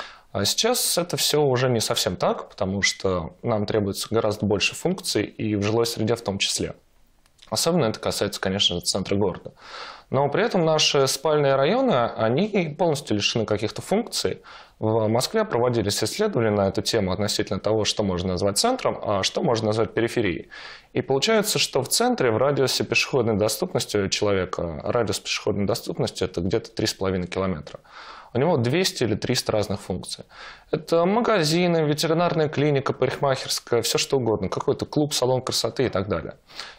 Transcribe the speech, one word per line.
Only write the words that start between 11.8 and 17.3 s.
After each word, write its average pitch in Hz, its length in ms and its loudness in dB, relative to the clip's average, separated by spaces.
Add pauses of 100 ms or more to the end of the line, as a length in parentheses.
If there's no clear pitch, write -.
они 147 840 2
полностью 151 380 0
лишены 104 300 0
каких-то 104 340 -2
функций. - 600 -2 (360)
В 110 300 2
Москве 165 380 0
проводились 117 580 0
исследования 131 460 0
на 98 180 4
эту 101 140 -2
тему 98 280 0
относительно 101 480 -2